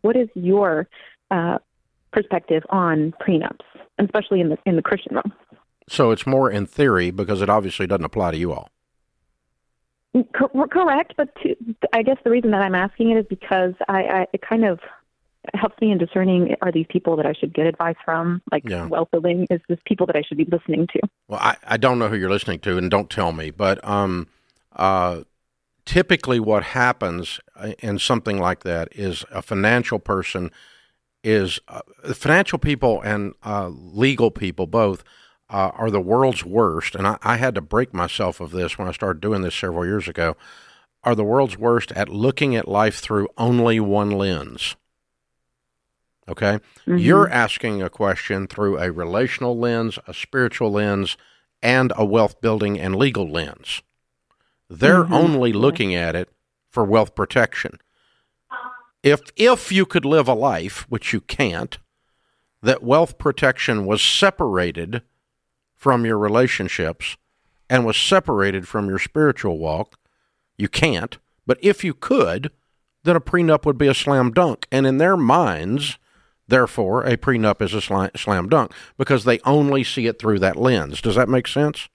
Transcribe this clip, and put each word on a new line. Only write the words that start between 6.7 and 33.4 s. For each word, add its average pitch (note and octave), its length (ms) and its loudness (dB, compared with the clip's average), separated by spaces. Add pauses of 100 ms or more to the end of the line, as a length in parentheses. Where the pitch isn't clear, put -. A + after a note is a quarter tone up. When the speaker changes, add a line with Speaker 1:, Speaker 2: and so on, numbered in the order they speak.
Speaker 2:
because G2 320 -2
it G2+ 80 2
obviously G2+ 360 0
doesn't F2+ 200 0
apply F2+ 240 -2
to D#2+ 80 -4
you E2+ 160 -2
all. - 160 -14 (1700)
Speaker 1:
Cor-, C4+ 320 0
correct, E4 480 0
but C#4+ 260 -2
to, - 140 -2 (360)
I A3+ 100 2
guess C4 200 2
the A#3+ 80 0
reason A#3 220 2
that G3 100 2
I'm F#3+ 120 0
asking G#3 360 0
it A3+ 80 4
is G#3+ 100 -2
because F#3 460 -2 (140)
I, F#3+ 160 0
I, F#3 280 -2
it G3 100 -4
kind A3+ 220 0
of F3+ 140 0 (760)
helps G#3 260 -4
me A3 100 2
in G3 80 2
discerning, F3+ 640 2
are F3+ 80 0
these E3 180 0
people E3+ 280 0
that D3+ 100 0
I C#3+ 60 0
should D3+ 200 -6
get D#3 140 0
advice E3 380 -2
from? E3+ 360 -2 (120)
Like, D3 140 -2
Speaker 2:
Yeah. F#2 200 -4
Speaker 1:
wealth E3 240 -2
building, F3 400 0
is E3+ 180 -2
this E3+ 160 -2
people F#3+ 220 0
that E3 100 -2
I D3+ 60 0
should D3+ 160 -8
be D#3 120 2
listening E3 420 -2
to? - 80 -2 (280)
Speaker 2:
Well, G#2 120 -8
I, - 160 0 (100)
I A2 100 -2
don't B2 220 2
know A2+ 100 0
who A2 80 -2
you're F#2 140 -2
listening G2 300 -2
to, F#2 180 -2
and F2+ 120 -2
don't G2+ 200 0
tell F2 220 -2
me, D#2+ 180 -10
but, F#2+ 360 -2
um, G2 420 -2 (480)
uh, F2+ 460 0 (640)
typically E3+ 540 0
what G#2+ 240 0
happens, F#2+ 760 -4 (160)
uh, G#2+ 240 -12
in G2+ 180 -4
something A2 400 -2
like F2+ 240 -2
that E2+ 300 -4
is F#2+ 400 -8
a F#2 100 -8
financial A2+ 560 0
person F#2 520 -6 (720)
is, G2+ 420 0
uh, - 140 -16 (340)
financial E3+ 440 0
people B2+ 440 0
and, G#2 400 -4